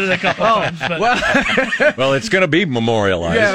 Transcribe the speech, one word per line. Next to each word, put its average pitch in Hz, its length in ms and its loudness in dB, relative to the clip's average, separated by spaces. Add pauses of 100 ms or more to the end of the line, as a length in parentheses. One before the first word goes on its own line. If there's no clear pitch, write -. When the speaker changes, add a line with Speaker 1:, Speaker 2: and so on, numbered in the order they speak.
Speaker 1:
said 185 40 0
it - 0 -
a 180 60 0
couple 196 280 -2
Speaker 2:
Oh, 226 100 4
Speaker 1:
times, 170 300 -4
but 165 140 -4
Speaker 2:
well, 254 920 0
<laughs> - 40 -10
Speaker 3:
Well, 135 160 2
it's 123 140 -2
gonna 185 220 2
be 175 160 2
memorialized 107 720 0 (180)